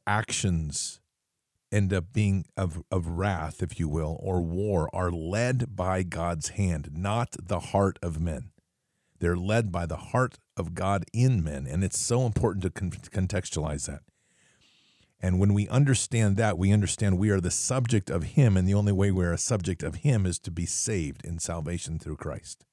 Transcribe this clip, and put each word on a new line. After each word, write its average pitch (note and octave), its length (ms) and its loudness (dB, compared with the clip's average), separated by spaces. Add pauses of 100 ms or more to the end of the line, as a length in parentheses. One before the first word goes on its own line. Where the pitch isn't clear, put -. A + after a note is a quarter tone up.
actions F2+ 920 -2 (720)
end G2+ 200 2
up F2+ 200 -2
being G2 320 2 (100)
of, E2+ 340 -4
of F2+ 160 -2
wrath, E2+ 560 -4
if F2+ 160 -6
you E2 120 -2
will, D#2 320 -2
or F#2 200 0
war, F2 520 0
are F#2 180 0
led G#2 640 -2
by F#2+ 280 0
God's E2+ 460 -4
hand, E2 440 0
not G2+ 440 -2
the F2 220 -4
heart G2 420 2
of D#2+ 200 -4
men. E2 300 -4 (680)
They're F2 160 2
led G#2 340 0
by F2 160 -2
the D#2+ 120 -4
heart B2 400 -2 (180)
of F2 180 -6
God F#2+ 380 0
in A#2+ 320 4
men, C#2+ 240 -4
and D#2 160 0
it's F2+ 160 -2
so B2 260 0
important G#2 380 0
to F#2 60 -2
con-, F2+ 220 -4
contextualize D2+ 960 -4
that. C#2 140 -10 (1200)
And F2+ 160 2
when G2+ 160 4
we G#2 140 2
understand A2+ 720 2
that, G#2+ 200 2
we F#2+ 140 4
understand G2+ 460 4
we G#2 120 4
are G2 120 4
the E2+ 100 0
subject A#2+ 580 0
of F#2 140 0
him, A2+ 320 4
and F#2 100 4
the G2 80 4
only G#2 200 4
way G2 180 4
we're F2+ 220 2
a E2+ 40 0
subject F2+ 460 -2
of E2+ 120 -6
him A#2 300 2
is - 140 -2
to - 120 -10
be E2+ 140 -4
saved E2 600 -4
in E2+ 140 -6
salvation E2 600 -4
through D#2 160 -8
Christ. - 580 -10